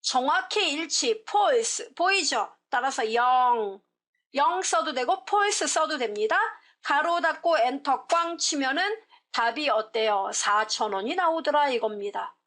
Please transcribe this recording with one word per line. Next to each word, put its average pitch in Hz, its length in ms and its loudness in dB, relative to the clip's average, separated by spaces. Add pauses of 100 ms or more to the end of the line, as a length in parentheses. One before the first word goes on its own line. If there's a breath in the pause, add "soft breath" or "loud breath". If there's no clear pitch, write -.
정확히 330 680 -2
일치, 285 560 -2
false, 285 640 0
보이죠? 339 600 0 (140)
따라서 247 460 -2
영, 240 640 2 (540)
영 330 280 2
써도 311 300 0
되고 349 340 -2
false 403 400 0
써도 311 300 0
됩니다. 220 420 0 (440 loud breath)
가로 330 380 0
닫고 320 380 2
엔터 254 480 0
꽝 339 300 0
치면은 330 640 -2 (320 soft breath)
답이 240 380 0
어때요? 214 640 0
사천 214 580 0
원이 202 220 -4
나오더라 302 560 2
이겁니다. 202 680 -4 (100)